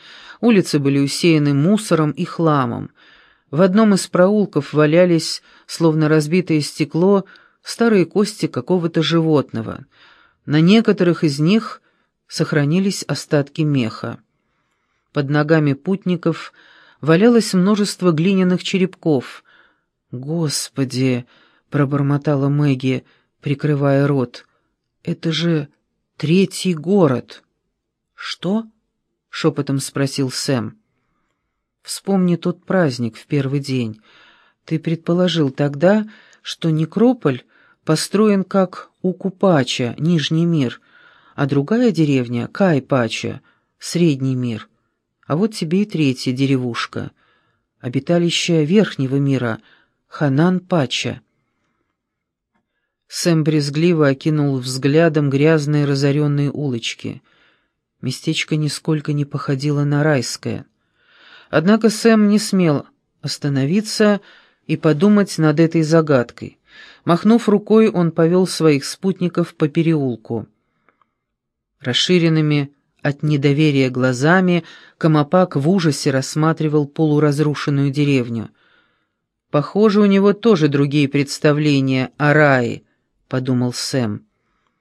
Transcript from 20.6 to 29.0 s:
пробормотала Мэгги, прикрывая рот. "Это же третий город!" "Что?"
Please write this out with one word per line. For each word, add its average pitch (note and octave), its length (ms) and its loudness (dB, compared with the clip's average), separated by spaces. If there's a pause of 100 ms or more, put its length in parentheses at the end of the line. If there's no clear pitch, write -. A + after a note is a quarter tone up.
пробормотала C#3+ 800 0
Мэгги, C3 560 -2 (360)
прикрывая C#3 640 0
рот. C3+ 400 -4 (560)
"Это E3 300 -6
же D#3 360 -2 (480)
третий F3+ 580 0
город!" D3+ 680 0 (720)
"Что?" A3 520 -6 (640)